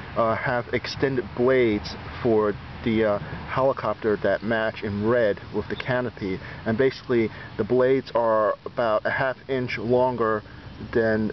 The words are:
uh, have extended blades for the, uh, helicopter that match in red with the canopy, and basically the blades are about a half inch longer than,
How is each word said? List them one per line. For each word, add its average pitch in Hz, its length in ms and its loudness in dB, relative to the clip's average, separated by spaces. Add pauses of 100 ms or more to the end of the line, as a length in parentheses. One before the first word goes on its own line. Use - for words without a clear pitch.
(160)
uh, 113 200 2
have 120 380 -2
extended 131 520 -2 (100)
blades 123 600 2 (260)
for 107 320 4 (300)
the, 110 220 2
uh, 104 140 2 (280)
helicopter 117 680 0
that 98 260 2
match 110 400 -2
in 104 240 -2
red 113 320 2 (160)
with 104 140 -2
the 107 60 -4
canopy, 107 640 -4 (280)
and 113 120 -2
basically 123 520 2 (280)
the 113 60 0
blades 127 500 2
are 110 420 4 (100)
about 107 400 0
a 110 40 0
half 127 280 -2 (100)
inch 127 300 -2
longer 117 640 2 (500)
than, 110 420 2